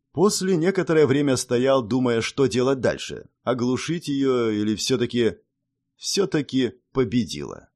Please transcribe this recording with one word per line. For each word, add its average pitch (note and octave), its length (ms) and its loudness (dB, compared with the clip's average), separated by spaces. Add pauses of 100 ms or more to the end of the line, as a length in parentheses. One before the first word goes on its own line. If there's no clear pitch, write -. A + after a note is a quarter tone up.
(120)
После F#3+ 440 2
некоторое D#3+ 500 2
время C3+ 300 2
стоял, C3 440 2
думая, A#2 420 0
что C3+ 240 0
делать B2+ 340 0
дальше. - 480 -6 (160)
Оглушить B2+ 640 -4
её C3 420 0
или G#2 240 0
всё-таки... A#2+ 600 0 (600)
Всё-таки C#3 760 -2 (200)
победила. D#2 840 -2